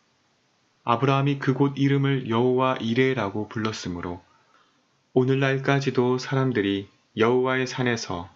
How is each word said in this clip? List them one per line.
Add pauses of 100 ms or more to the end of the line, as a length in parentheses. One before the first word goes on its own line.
(840)
아브라함이
그곳
이름을
여호와
이레라고
불렀으므로 (920)
오늘날까지도
사람들이 (280)
"여호와의
산에서